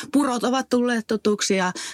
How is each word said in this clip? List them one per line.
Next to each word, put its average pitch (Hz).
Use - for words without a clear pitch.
purot 247
ovat 254
tulleet 240
tutuksi 208
ja 180